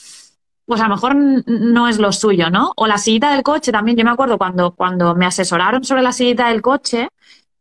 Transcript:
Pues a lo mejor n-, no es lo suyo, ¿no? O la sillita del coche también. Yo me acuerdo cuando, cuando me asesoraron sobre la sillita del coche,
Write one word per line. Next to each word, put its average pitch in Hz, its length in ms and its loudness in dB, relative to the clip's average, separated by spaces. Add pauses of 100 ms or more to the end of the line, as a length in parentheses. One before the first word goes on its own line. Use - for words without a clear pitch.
(640)
Pues 226 160 -2
a 226 40 0
lo 208 100 0
mejor 233 180 -2
n-, 277 340 2
no 233 400 2
es 220 120 0
lo 208 140 2
suyo, 185 380 0
¿no? 240 260 0
O 220 100 -2
la 214 120 0
sillita 226 340 0
del 269 100 0
coche 294 280 -2
también. 220 280 0
Yo 226 60 2
me 233 60 4
acuerdo 240 280 0
cuando, 180 360 -2
cuando 180 400 0
me 180 120 2
asesoraron 185 580 0
sobre 262 180 0
la 247 100 0
sillita 247 360 0
del 220 140 -2
coche, 254 460 -2 (520)